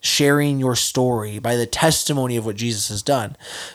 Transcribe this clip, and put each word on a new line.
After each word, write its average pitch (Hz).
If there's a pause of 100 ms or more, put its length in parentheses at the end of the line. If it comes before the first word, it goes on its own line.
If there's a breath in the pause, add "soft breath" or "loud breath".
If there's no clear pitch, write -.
sharing 143
your 127
story, 113
by 117
the 120
testimony 135
of 110
what 110
Jesus 110
has 104
done. 123 (380 loud breath)